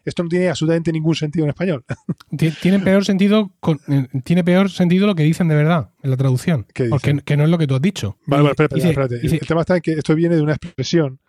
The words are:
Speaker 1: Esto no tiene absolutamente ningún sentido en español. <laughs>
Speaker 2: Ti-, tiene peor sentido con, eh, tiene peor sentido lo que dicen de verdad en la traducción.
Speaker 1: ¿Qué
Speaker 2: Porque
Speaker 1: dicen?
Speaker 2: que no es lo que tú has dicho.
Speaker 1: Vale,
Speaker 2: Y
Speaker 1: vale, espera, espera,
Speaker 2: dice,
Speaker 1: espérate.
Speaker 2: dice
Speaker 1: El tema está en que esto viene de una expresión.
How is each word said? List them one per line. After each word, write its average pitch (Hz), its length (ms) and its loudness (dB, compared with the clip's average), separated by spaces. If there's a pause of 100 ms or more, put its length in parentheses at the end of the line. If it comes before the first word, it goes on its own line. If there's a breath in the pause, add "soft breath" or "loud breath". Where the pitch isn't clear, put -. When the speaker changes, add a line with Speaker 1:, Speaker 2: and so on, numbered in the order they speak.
Speaker 1:
Esto 175 140 -4
no 170 60 -4
tiene 180 200 0
absolutamente 165 440 -2
ningún 160 220 0
sentido 156 300 -4
en 143 60 0
español. 175 340 -4 (240)
<laughs> - 280 -10
Speaker 2:
Ti-, 156 140 0 (100)
tiene 190 200 2
peor 196 240 2
sentido 202 560 0
con, 156 280 -2
eh, 139 180 0 (180)
tiene 175 200 2
peor 185 260 2
sentido 185 360 2
lo 208 80 0
que 156 80 0
dicen 165 260 2
de 156 60 2
verdad 151 360 0 (120)
en 139 80 -2
la 127 60 0
traducción. 135 580 0
Speaker 1:
¿Qué 127 120 -2
Speaker 2:
Porque 117 260 0
Speaker 1:
dicen? 143 120 -2
Speaker 2:
que 147 120 -2
no 147 80 2
es 160 60 2
lo 175 80 2
que 156 80 0
tú 135 100 0
has 131 60 -2
dicho. 160 340 -4 (100)
Speaker 1:
Vale, 143 160 2
Speaker 2:
Y - 20 6
Speaker 1:
vale, 143 80 4
espera, 151 140 2
espera, 135 100 -2
Speaker 2:
dice, 151 140 2
Speaker 1:
espérate. 135 300 -2
Speaker 2:
dice 156 200 0
Speaker 1:
El - 60 -10
tema 165 140 0
está 180 160 0
en 165 60 -2
que 160 100 -2
esto 156 220 0
viene 170 220 2
de 151 60 2
una 151 120 0
expresión. 143 760 -4